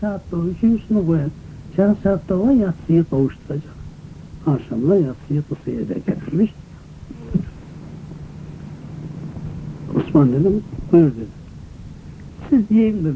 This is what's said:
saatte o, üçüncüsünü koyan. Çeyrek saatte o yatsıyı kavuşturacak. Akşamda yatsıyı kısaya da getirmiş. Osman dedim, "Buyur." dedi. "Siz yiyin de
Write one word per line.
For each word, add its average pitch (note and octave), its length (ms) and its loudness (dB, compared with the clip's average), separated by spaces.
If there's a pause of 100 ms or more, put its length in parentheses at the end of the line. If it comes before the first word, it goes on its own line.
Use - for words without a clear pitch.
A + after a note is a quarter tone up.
saatte G3+ 360 -6
o, E3+ 100 0
üçüncüsünü G#3+ 600 2
koyan. D#3 240 4 (460)
Çeyrek G3+ 260 6
saatte G3 320 2
o G#3 160 4
yatsıyı E3+ 540 4
kavuşturacak. - 720 -2 (680)
Akşamda C3+ 500 2
yatsıyı D3 460 0
kısaya - 460 -6
da - 60 -4
getirmiş. - 560 0 (3500)
Osman C#3+ 360 6
dedim, G3 300 2 (300)
"Buyur." E3 180 8
dedi. A2+ 260 -8 (1120)
"Siz A3+ 200 4
yiyin G#3+ 340 4
de D#3 120 2